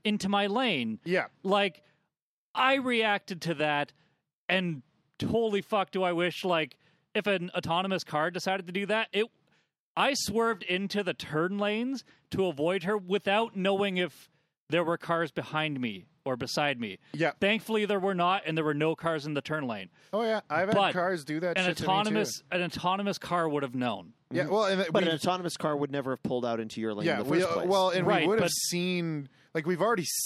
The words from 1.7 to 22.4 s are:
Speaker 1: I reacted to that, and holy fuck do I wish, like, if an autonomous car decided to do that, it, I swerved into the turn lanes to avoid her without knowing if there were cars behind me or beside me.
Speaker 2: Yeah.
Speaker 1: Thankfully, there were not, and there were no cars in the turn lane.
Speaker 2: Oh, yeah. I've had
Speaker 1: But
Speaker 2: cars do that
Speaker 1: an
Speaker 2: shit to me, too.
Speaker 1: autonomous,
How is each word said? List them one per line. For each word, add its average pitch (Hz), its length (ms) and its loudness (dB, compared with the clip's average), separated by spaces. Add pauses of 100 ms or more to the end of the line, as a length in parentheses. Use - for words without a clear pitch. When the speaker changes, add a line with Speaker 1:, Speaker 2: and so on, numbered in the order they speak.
Speaker 1:
I 262 220 4
reacted 220 680 0
to 170 120 0
that, 147 380 0 (560)
and 175 320 0 (440)
holy 220 360 2
fuck 196 300 0
do 185 120 0
I 180 80 2
wish, 170 320 0
like, 165 320 0 (400)
if 208 100 0
an 185 300 0
autonomous 180 480 0
car 156 280 0
decided 185 360 -2
to 180 60 -8
do 202 140 -2
that, 220 260 0
it, 214 140 2 (680)
I 226 180 4
swerved 226 500 0
into 190 400 -2
the 175 100 0
turn 170 440 -2
lanes 220 460 -2 (280)
to 190 160 2
avoid 165 360 0
her 208 140 0
without 202 580 0
knowing 196 420 2
if - 320 -2 (400)
there 165 140 4
were 160 140 0
cars 165 340 0
behind 151 480 -2
me 104 260 -4 (200)
or 127 120 -2
beside 135 420 -2
me. 101 200 -8 (140)
Speaker 2:
Yeah. 147 180 0 (100)
Speaker 1:
Thankfully, 214 440 2
there 202 140 0
were 196 140 0
not, 180 320 2
and 160 100 -2
there 160 80 2
were 151 120 0
no 156 200 2
cars 160 300 -2
in 156 80 -6
the 143 80 -2
turn 151 240 -4
lane. 104 240 -8 (240)
Speaker 2:
Oh, 214 80 0
yeah. 220 280 0
I've 165 180 0
had 214 80 2
Speaker 1:
But 190 180 4
Speaker 2:
cars 180 320 -2
do 151 140 -4
that 170 180 -2
Speaker 1:
an 185 80 2
Speaker 2:
shit 175 120 0
to 170 60 -4
me, 160 40 -2
too. 185 40 4
Speaker 1:
autonomous, 208 600 0